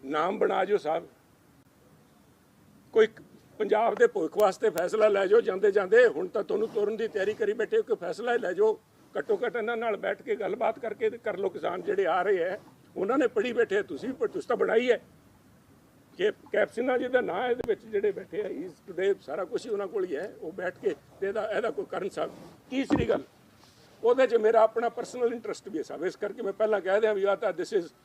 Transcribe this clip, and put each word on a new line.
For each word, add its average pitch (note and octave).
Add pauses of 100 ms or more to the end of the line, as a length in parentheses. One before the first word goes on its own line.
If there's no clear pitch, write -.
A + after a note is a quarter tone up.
ਨਾਮ D#3+
ਬਣਾ F#3+
ਜਿਓ G3+
ਸਾਹਿਬ, D#3+ (1900)
ਕੋਈ G#3+ (520)
ਪੰਜਾਬ G#3
ਦੇ A#3
ਭਵਿੱਖ F3+
ਵਾਸਤੇ G#3
ਫੈਸਲਾ F#3
ਲੈ G3
ਜਾਓ G#3+
ਜਾਂਦੇ F#3+
ਜਾਂਦੇ। G#3
ਹੁਣ F#3
ਤਾਂ -
ਤੁਹਾਨੂੰ G#3+
ਤੁਰਨ G#3+
ਦੀ A3
ਤਿਆਰੀ G3+
ਕਰੀ G#3
ਬੈਠੇ A3
ਹੋ, A3
ਕੋਈ G#3+
ਫੈਸਲਾ G3
ਹੀ A#3+
ਲੈ F#3
ਜਾਓ। G#3 (360)
ਘੱਟੋ G3+
ਘੱਟ A#3+
ਇਹਨਾਂ A#3
ਨਾਲ A3+
ਬੈਠ G3
ਕੇ A3+
ਗੱਲਬਾਤ A3
ਕਰਕੇ A3
ਤੇ A3+
ਕਰ G3+
ਲਓ। F#3+
ਕਿਸਾਨ F3
ਜਿਹੜੇ F#3
ਆ F3
ਰਹੇ F#3
ਹੈ, F#3 (360)
ਉਹਨਾਂ A3+
ਨੇ C4
ਪੜ੍ਹੀ A#3
ਬੈਠੇ G#3+
ਆ, G3+
ਤੁਸੀਂ F3
ਵੀ C4+
ਪੜ੍ਹ-, A3+
ਤੁਸੀਂ E3+
ਤਾਂ A#3
ਬਣਾਈ G#3
ਹੈ। G#3+ (1160)
ਕਿ G#3+ (220)
ਕੈਪਸਿਨਾ A3+
ਜੀ B3
ਦਾ B3+
ਨਾਂ G3
ਇਹਦੇ B3
ਵਿੱਚ A3+
ਜਿਹੜੇ G#3+
ਬੈਠੇ F#3+
ਆ, G3
is D3+ (160)
today F#3+ (120)
ਸਾਰਾ F3
ਕੁਛ G#3+
ਹੀ B3+
ਉਹਨਾਂ G3+
ਕੋਲ F#3+
ਹੀ E3
ਹੈ। F#3
ਉਹ D#3
ਬੈਠ F#3
ਕੇ F#3+ (260)
ਤੇ G3
ਇਹਦਾ, G#3 (100)
ਇਹਦਾ A3
ਕੋਈ G3
ਕਰਨ F#3
ਸਾਹਿਬ। - (400)
ਤੀਸਰੀ C4+
ਗੱਲ, G#3+ (800)
ਉਹਦੇ B3
'ਚ A#3
ਮੇਰਾ A3
ਆਪਣਾ A3+
ਪਰਸਨਲ A#3+
ਇੰਟਰਸਟ G#3+
ਵੀ E3
ਹੈ C3+
ਸਾਹਿਬ, C#3+
ਇਸ F#3
ਕਰਕੇ G#3
ਮੈਂ G3
ਪਹਿਲਾਂ G#3+
ਕਹਿ F#3+
ਦਿਆਂ G#3+
ਵੀ G3
ਆ G3+
ਤਾਂ G3+
this F3
is E3+ (160)